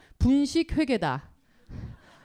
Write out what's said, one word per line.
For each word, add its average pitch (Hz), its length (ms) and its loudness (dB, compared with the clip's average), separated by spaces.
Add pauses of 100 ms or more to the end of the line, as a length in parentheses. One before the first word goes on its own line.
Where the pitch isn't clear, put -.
(180)
분식 277 540 2
회계다. 208 560 -2 (400)
<laughs> - 340 -14 (220)